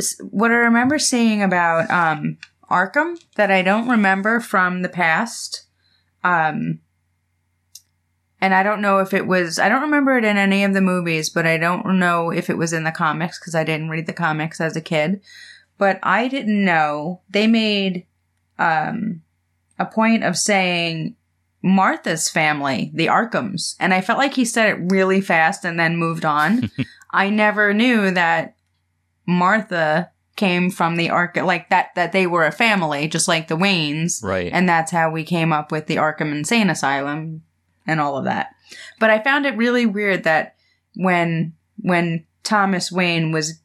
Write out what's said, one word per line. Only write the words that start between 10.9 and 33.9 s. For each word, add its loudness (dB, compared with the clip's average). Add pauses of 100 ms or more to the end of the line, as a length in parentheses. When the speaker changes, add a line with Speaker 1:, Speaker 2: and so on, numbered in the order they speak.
Speaker 1:
but 0
I 2
don't 0
know 2
if -4
it -2
was -2
in -2
the -2
comics -4
'cause -10
I 0
didn't -4
read -6
the -6
comics -4
as -2
a -6
kid. -2 (580)
But 0
I 0
didn't 0
know 0 (100)
they 2
made 0 (540)
um, -2 (560)
a -2
point 2
of -2
saying -2 (460)
Martha's 2
family, -2
the 0
Arkhams. -2
And 0
I 2
felt -2
like 0
he 0
said 0
it -2
really 2
fast 0
and -6
then 2
moved -2
on. 0 (200)
Speaker 2:
<laughs> -20
Speaker 1:
I 0
never 2
knew 2
that 0 (680)
Martha 0 (260)
came 0
from -2
the 0
Ark-, 0
like, -2
that, 2
that -2
they 2
were 2
a 0
family, 0
just -4
like 0
the -2
Waynes. -2